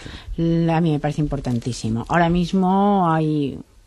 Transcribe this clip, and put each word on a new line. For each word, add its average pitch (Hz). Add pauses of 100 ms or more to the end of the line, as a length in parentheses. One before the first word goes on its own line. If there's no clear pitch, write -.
(360)
la, 165
a 165
mí 165
me 147
parece 147
importantísimo. 120
Ahora 170
mismo 185
hay 156 (300)